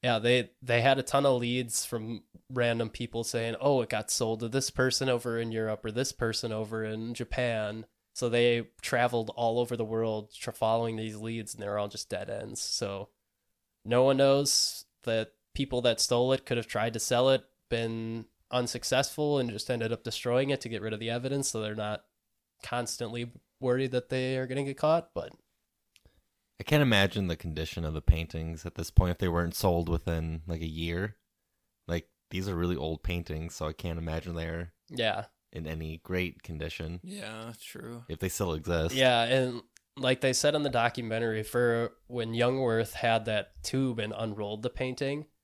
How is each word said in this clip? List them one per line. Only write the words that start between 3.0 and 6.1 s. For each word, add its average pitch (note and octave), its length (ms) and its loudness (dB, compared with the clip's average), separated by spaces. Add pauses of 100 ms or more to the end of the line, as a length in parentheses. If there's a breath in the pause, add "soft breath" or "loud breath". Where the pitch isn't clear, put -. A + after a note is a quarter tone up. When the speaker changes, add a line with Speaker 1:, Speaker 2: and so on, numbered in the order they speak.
Speaker 1:
saying, A2+ 380 -2
"Oh, C#3 180 4
it A2+ 80 -2
got G#2+ 220 -4
sold A2+ 300 0
to A#2 80 -4
this C3 220 0
person C3 380 2
over A#2+ 320 0
in A2+ 120 -4
Europe A2 340 -2
or A2 40 -4
this B2 220 -2